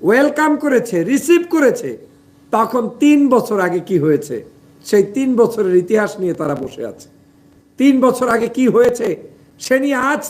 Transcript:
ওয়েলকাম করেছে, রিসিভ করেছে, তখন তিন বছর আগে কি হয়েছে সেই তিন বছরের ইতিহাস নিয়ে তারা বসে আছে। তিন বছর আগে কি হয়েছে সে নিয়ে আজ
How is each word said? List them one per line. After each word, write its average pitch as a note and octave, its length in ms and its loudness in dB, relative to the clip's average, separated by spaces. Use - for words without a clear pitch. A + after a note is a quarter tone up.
ওয়েলকাম C#4+ 560 2
করেছে, C4 480 -2
রিসিভ E4 460 0
করেছে, C4+ 400 0
তখন A3+ 300 0
তিন D4 200 6
বছর A3 320 2
আগে F3 280 -2
কি F#3 100 0
হয়েছে C#3+ 380 0
সেই G3+ 280 2
তিন C4+ 240 -2
বছরের G#3+ 400 2
ইতিহাস G#3+ 420 0
নিয়ে F3+ 160 -4
তারা D3+ 200 -4
বসে - 320 -10
আছে। - 220 -16
তিন C4+ 220 4
বছর B3 280 2
আগে A3+ 200 0
কি B3+ 200 -2
হয়েছে A#3 400 2
সে B3+ 200 -2
নিয়ে C#4 180 -2
আজ D4 200 -4